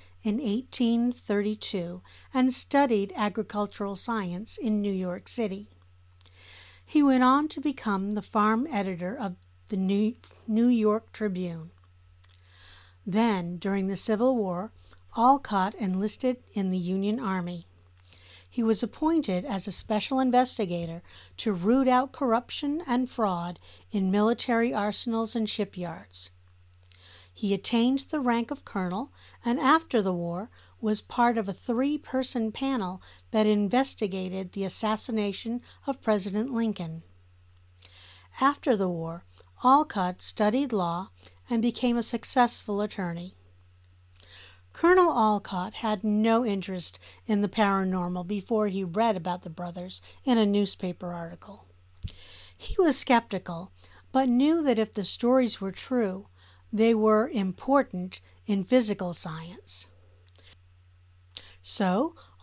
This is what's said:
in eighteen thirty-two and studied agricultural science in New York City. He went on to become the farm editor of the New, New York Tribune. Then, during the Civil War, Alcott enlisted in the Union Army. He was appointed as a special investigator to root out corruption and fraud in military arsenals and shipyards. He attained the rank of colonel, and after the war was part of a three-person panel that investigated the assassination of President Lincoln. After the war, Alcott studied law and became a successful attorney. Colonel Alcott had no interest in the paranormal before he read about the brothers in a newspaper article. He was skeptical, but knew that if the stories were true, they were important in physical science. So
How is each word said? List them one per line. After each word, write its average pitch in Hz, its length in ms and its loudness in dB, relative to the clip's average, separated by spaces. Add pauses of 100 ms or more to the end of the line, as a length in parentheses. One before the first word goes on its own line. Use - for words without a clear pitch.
(240)
in 220 180 -2
eighteen 233 680 0
thirty-two 202 920 -4 (320)
and 254 180 4
studied 240 640 2
agricultural 208 800 -4
science 196 640 -6
in 214 240 -2
New 202 100 -2
York 185 360 -6
City. 208 400 -6 (1160)
He 302 200 2
went 262 200 6
on 277 260 4
to 294 120 -8
become 208 500 -2
the 208 120 -4
farm 220 480 2
editor 190 440 -4
of 190 200 -6 (320)
the 196 100 -4
New, 202 380 2 (320)
New 226 200 4
York 220 440 2
Tribune. 175 600 -6 (1300)
Then, 185 520 0
during 196 300 -2
the 190 100 -4
Civil 240 380 2
War, 190 360 -4 (460)
Alcott 226 580 4
enlisted 214 640 -2 (160)
in 190 180 -2
the 185 60 0
Union 190 420 -2
Army. 180 460 -6 (840)
He - 120 -4
was 220 220 2
appointed 269 600 0
as 202 220 -4
a 196 40 -6
special 214 480 -2
investigator 190 800 0 (360)
to 214 160 -2
root 233 340 2
out 254 240 2
corruption 285 760 -2
and 254 220 0
fraud 180 480 -2 (340)
in 190 200 0
military 233 640 2
arsenals 220 640 -2
and 220 140 0
shipyards. 180 800 -8 (1040)
He 202 200 -2
attained 240 580 0
the 311 80 -2
rank 240 320 0
of 285 120 -8
colonel, 190 480 -4 (320)
and 240 160 0
after 277 440 2
the 190 100 0
war 170 380 -6 (280)
was 214 220 -2
part 240 340 2
of 202 140 -2
a 185 40 -6
three-person 254 1000 -2
panel 214 500 -4 (300)
that 214 160 4
investigated 190 1040 0
the 196 140 -4
assassination 214 960 -2 (260)
of 262 140 -4
President 214 520 0
Lincoln. 185 480 -4 (1400)
After 269 380 2
the 185 120 0
war, 165 360 -8 (380)
Alcott 254 580 2
studied 247 500 0
law 180 380 -2 (400)
and 226 120 0
became 240 360 0
a 226 60 0
successful 226 800 0
attorney. 180 520 -6 (1400)
Colonel 349 400 6
Alcott 208 640 0
had 214 280 -2
no 220 400 2
interest 190 560 -6 (280)
in 208 140 2
the 202 60 0
paranormal 185 800 0
before 208 420 -2
he 190 160 -4
read 208 320 0
about 180 280 -6
the 175 60 -12
brothers 175 520 -10 (220)
in 247 140 4
a 214 100 4
newspaper 190 680 -2
article. 175 540 -14 (920)
He - 220 -4
was 320 180 4
skeptical, 190 720 -2 (400)
but 262 160 4
knew 285 360 4
that 240 160 4
if 214 140 0
the 208 100 -4
stories 240 580 2
were 190 100 -6
true, 196 560 -4 (440)
they 226 240 4
were 220 340 4
important 196 920 -2 (280)
in 202 160 0
physical 196 500 0
science. 165 760 -10 (1700)
So 208 540 0 (280)